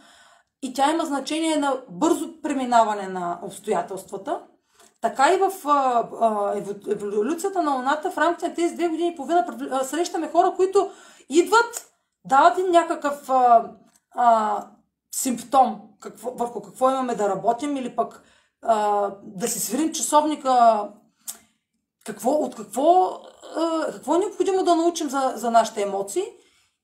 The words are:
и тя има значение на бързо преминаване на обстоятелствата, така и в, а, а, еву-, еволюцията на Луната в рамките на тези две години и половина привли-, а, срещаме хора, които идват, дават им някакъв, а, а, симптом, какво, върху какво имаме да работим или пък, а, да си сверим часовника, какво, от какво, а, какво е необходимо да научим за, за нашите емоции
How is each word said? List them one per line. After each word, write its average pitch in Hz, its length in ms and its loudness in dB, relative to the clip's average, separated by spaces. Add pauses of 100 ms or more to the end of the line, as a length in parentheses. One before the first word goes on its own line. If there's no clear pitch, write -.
(640)
и 254 120 -8
тя 277 180 2
има 330 140 0
значение 302 500 -2
на 277 320 0
бързо 285 540 -2
преминаване 233 640 2
на 180 340 -6
обстоятелствата, 202 1000 -6 (580)
така 262 320 2
и 381 40 2
в, 381 160 0 (120)
а, 262 440 2 (120)
а, 208 400 0
еву-, 202 320 -8
еволюцията 254 720 -2
на 285 140 0
Луната 302 340 -2
в - 80 -8
рамките 339 300 0
на - 60 -8
тези 330 200 -2
две 320 140 -2
години 320 240 -2
и 339 40 -12
половина 339 300 0
привли-, 247 260 -10
а, 262 120 0
срещаме 320 440 -4
хора, 349 280 2
които 381 340 2 (380)
идват, 415 560 2 (400)
дават 302 340 6
им 370 120 -2
някакъв, 330 600 0
а, 240 400 6 (400)
а, 220 560 2 (480)
симптом, 254 680 0 (200)
какво, 226 300 -14
върху 233 320 -6
какво - 280 0
имаме 254 240 -2
да 202 140 -2
работим 226 480 -2
или 240 200 -8
пък, - 260 -6 (400)
а, 202 480 0 (120)
да 208 260 -8
си - 120 -6
сверим 311 320 -4
часовника, 262 920 2 (1200)
какво, 214 260 -4
от 294 240 -2
какво, 311 680 2 (360)
а, 320 360 -2
какво 233 220 -2
е 339 40 2
необходимо 381 460 -2
да 339 120 4
научим 330 340 0
за, 269 260 -2
за 233 140 -4
нашите 226 320 2
емоции 196 420 -4 (600)